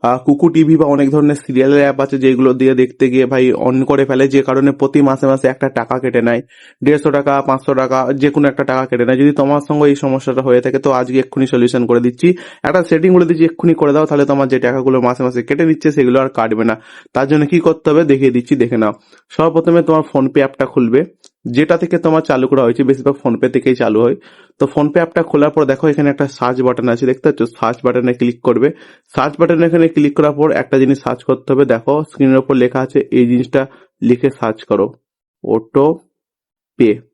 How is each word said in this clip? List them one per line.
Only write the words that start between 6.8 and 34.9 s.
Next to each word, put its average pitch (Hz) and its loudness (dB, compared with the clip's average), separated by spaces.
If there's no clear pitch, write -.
দেড়শো 147 2
টাকা, 139 0
পাঁচশো 135 -2
টাকা, 131 -2
যে 143 0
কোনো 143 0
একটা 139 -2
টাকা 131 -2
কেটে 120 -2
নেয়। 127 0
যদি 143 4
তোমার 143 0
সঙ্গে 147 0
এই 143 2
সমস্যাটা 135 -4
হয়ে 123 2
থাকে 131 -2
তো 139 0
আজকে 127 -2
এক্ষুনি 131 -4
সলিউশন 120 0
করে 120 2
দিচ্ছি। 123 -2
একটা 170 -2
সেটিং 170 0
বলে 180 4
দিচ্ছি, 165 0
এক্ষুনি 165 0
করে 156 0
দাও, 156 2
তাহলে 147 0
তোমার 139 0
যে 131 0
টাকাগুলো 127 0
মাসে 123 -2
মাসে 123 -4
কেটে 156 -2
নিচ্ছে 156 0
সেগুলো 131 0
আর 135 -2
কাটবে 113 -2
না। 113 0
তার 135 0
জন্য 151 2
কি 165 0
করতে 160 0
হবে 156 2
দেখিয়ে 135 2
দিচ্ছি, 120 -2
দেখে 120 -2
নাও। 110 0
সর্বপ্রথমে 165 0
তোমার 160 0
PhonePe 135 0
অ্যাপটা 135 -2
খুলবে, 123 0
যেটা 143 0
থেকে 175 -4
তোমার 160 0
চালু 131 -2
করা 135 2
হয়েছে, 120 0
বেশিরভাগ 135 0
PhonePe 123 -2
থেকেই 127 0
চালু 113 0
হয়। 123 0
তো 139 2
PhonePe 147 -2
অ্যাপটা 170 0
খোলার 147 0
পর 147 0
দেখো 135 -2
এখানে 147 0
একটা 139 -4
সার্চ 127 -4
বাটন 123 -2
আছে, 120 -2
দেখতে 135 -2
পাচ্ছ? 147 -2
সার্চ 120 0
বাটনে 123 0
ক্লিক 120 -4
করবে। 123 0
সার্চ 147 -2
বাটনে 165 2
এখানে 165 2
ক্লিক 147 0
করার 151 2
পর 151 0
একটা 135 -2
জিনিস 131 2
সার্চ 123 -6
করতে 131 -2
হবে। 135 2
দেখো 131 -2
স্ক্রিনের 135 2
উপর 135 0
লেখা 123 0
আছে, 131 -2
এই 123 2
জিনিসটা 123 -2
লিখে 123 0
সার্চ 110 -6
করো, 104 -2